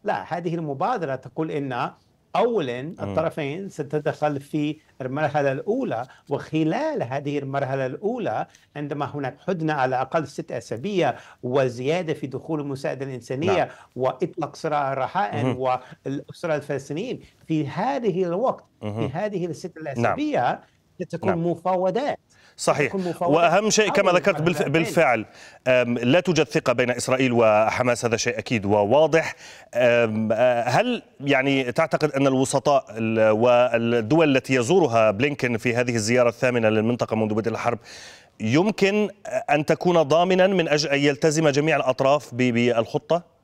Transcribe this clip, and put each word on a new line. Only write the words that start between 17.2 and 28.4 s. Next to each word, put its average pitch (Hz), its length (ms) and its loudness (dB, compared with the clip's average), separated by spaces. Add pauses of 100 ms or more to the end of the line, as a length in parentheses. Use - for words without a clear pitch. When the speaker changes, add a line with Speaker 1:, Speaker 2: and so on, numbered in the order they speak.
Speaker 1:
في 151 200 -2
هذه 196 560 -2
الوقت، 185 420 -2 (160)
Speaker 2:
مهم. 107 260 -4
Speaker 1:
في 139 100 -8
هذه 196 280 -4
الست 165 320 -10
Speaker 2:
نعم. 156 100 -12
Speaker 1:
الأسابيع 135 720 0 (420)
ستكون 170 280 -6
Speaker 2:
نعم. 170 180 -2
Speaker 1:
مفاوضات. 185 720 -2 (380)
Speaker 2:
صحيح. 147 300 0
Speaker 1:
ستكون 180 220 -4
مفاوضات. 165 280 0
Speaker 2:
وأهم 175 320 4
شيء 202 220 2
كما 190 200 2
Speaker 1:
أول 180 80 4
Speaker 2:
ذكرت 180 220 0
بالف-، 165 80 2
Speaker 1:
مرحلتين. 143 220 -2
Speaker 2:
بالفعل، 143 540 2 (420)
أم، 123 300 2
لا 123 220 4
توجد 165 240 2
ثقة 143 300 0
بين 123 180 0
إسرائيل 127 420 0
وحماس، 113 720 2
هذا 113 120 0
شيء 117 220 -2
أكيد 107 260 -4